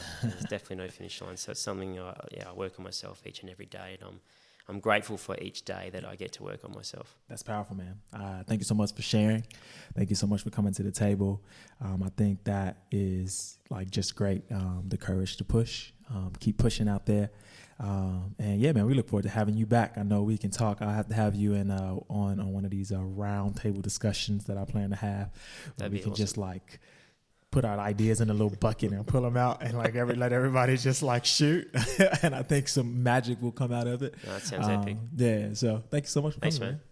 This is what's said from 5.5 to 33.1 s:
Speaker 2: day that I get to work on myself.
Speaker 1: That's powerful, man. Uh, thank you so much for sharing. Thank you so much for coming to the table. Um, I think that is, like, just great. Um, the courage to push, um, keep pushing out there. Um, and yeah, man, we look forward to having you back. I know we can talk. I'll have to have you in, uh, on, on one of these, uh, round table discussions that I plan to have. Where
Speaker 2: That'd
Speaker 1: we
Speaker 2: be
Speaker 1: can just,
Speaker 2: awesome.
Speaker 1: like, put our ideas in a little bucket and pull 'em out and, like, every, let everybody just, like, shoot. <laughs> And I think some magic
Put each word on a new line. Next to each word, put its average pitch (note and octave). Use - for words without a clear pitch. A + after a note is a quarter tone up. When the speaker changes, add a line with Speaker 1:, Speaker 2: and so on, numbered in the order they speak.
Speaker 2:
day F#2
that F#2
I G2+
get F#2+
to G2
work G2
on G2
myself. -
Speaker 1:
That's -
powerful, G#2
man. F#2+
Uh, G2
thank A2
you F#2+
so -
much G#2
for -
sharing. A2
Thank F#2+
you G2
so G2+
much G2+
for G#2+
coming G2+
to G2+
the G2
table. G2
Um, F#2+
I F#2
think G2+
that G2
is, F#2+
like, F#2+
just -
great. G2
Um, F#2
the F#2+
courage F#2
to -
push, -
um, F#2
keep -
pushing A2
out G2+
there. G#2
Um, F#2+
and G2+
yeah, D3
man, G#2
we B2+
look B2+
forward G2+
to F#2+
having G#2+
you A2
back. A2+
I G#2+
know G2+
we G#2+
can G2
talk. G#2+
I'll G#2
have G#2
to G#2+
have G#2+
you G#2
in, G2
uh, F#2+
on, G2
on G2
one G2
of G2
these, G2
uh, F#2+
round G2+
table G2
discussions G2+
that G2
I G2
plan G2+
to G2+
have. G2
Where -
Speaker 2:
That'd G#2+
Speaker 1:
we G2+
Speaker 2:
be F#2
Speaker 1:
can G2+
just, G2+
Speaker 2:
awesome. G#2
Speaker 1:
like, F#2
put C3
our G#2
ideas G#2+
in A2
a G#2+
little G#2
bucket G#2+
and G2+
pull B2+
'em A#2+
out B2
and, A#2
like, A#2
every, A#2+
let B2
everybody B2+
just, C3
like, A#2+
shoot. D3+
<laughs> -
And D3
I C3
think C#3
some B2
magic A#2+